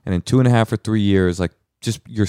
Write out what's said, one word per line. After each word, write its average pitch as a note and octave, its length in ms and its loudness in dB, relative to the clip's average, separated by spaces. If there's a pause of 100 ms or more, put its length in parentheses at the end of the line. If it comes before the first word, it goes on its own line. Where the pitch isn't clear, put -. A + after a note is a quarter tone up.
and F#2+ 100 -4
in F2 60 -2
two - 180 0
and B2+ 80 4
a B2 40 4
half A2+ 200 2
or A2+ 60 -4
three A2 240 -2
years, F#2+ 380 2
like, F2 120 -4 (300)
just A#2 260 -6
your-, G#2+ 220 -2